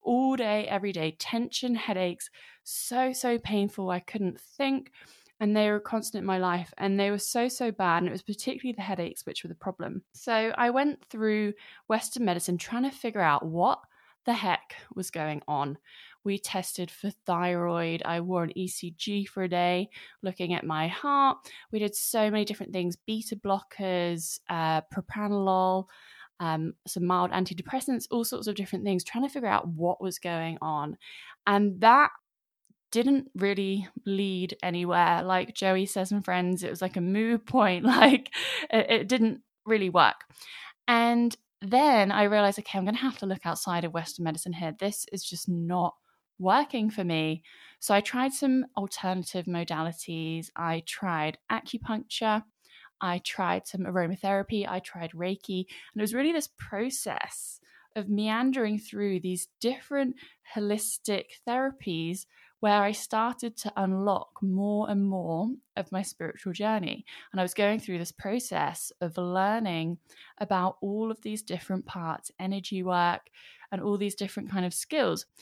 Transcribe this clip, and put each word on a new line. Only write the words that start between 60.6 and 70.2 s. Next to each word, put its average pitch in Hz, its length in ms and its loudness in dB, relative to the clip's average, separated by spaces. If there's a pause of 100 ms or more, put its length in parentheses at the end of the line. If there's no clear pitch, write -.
therapies 208 760 -2 (340)
where 208 220 4
I 208 100 2
started 233 640 -2
to 214 180 -8
unlock 190 540 0 (140)
more 202 480 0
and 202 120 2
more 185 460 -2 (280)
of 196 140 -6
my 190 120 -2
spiritual - 500 -8
journey. 202 540 -2 (260)
And 190 80 -2
I - 20 2
was 180 120 -2
going 214 260 2
through 185 160 -6
this 170 160 -6
process 180 880 -4
of 165 160 -4
learning 180 800 0 (400)